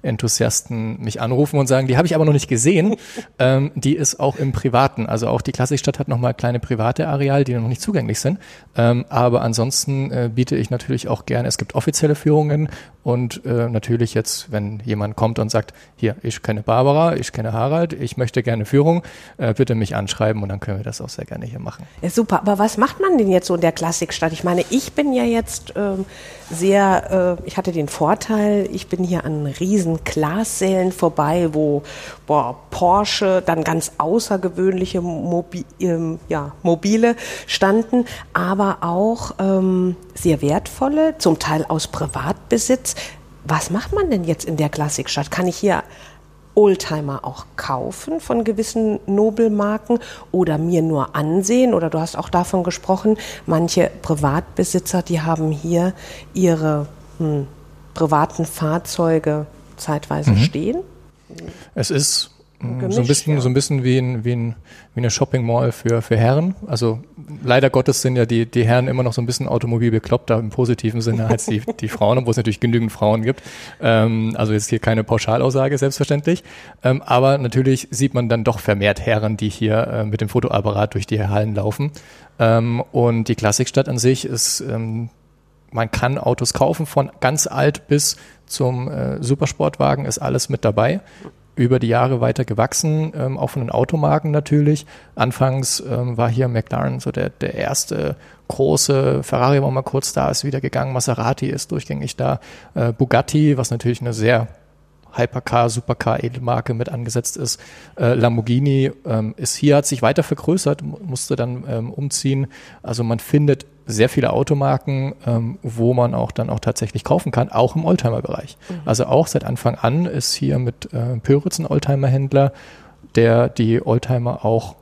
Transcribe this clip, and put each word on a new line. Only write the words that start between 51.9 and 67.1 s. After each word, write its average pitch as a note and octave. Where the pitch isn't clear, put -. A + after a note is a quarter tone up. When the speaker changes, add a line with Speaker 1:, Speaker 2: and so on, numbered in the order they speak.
Speaker 2:
hast E3
auch -
davon F3+
gesprochen, F#3+
manche E3
Privatbesitzer, E3+
die E3
haben D#3
hier E3+
ihre, D#3
hm, D3
privaten D#3+
Fahrzeuge D#3+
zeitweise D3
Speaker 1:
Mhm. G2
Speaker 2:
stehen? E3
Speaker 1:
Es -
ist, -
mm, -
so B2+
ein B2+
Speaker 2:
Gemischt, B2+
Speaker 1:
bisschen, D3
Speaker 2:
ja. C3+
Speaker 1:
so B2+
ein B2+
bisschen C3+
wie B2+
ein, B2
wie B2
ein, A#2
wie A#2
eine A#2+
Shopping C3
Mall A#2+
für, A#2
für A#2
Herren. C#3+
Also A#2